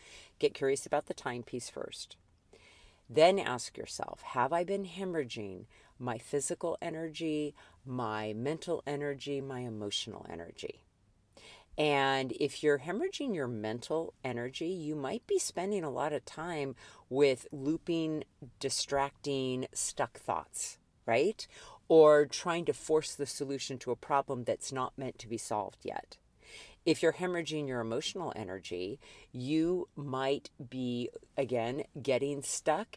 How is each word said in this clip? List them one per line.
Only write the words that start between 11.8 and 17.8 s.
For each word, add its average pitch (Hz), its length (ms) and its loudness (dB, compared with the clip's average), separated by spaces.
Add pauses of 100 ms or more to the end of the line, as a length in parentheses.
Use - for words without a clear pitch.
if 143 220 0
you're 147 160 4
hemorrhaging 226 560 -4
your 139 140 -2
mental 120 680 -4 (100)
energy, 127 440 -4
you 160 260 -4
might 147 320 -4
be 403 120 2
spending 190 460 -2
a 147 60 -2
lot 139 240 0
of 139 100 -2
time 156 520 -6 (340)
with 135 420 6
looping, 156 720 -2 (340)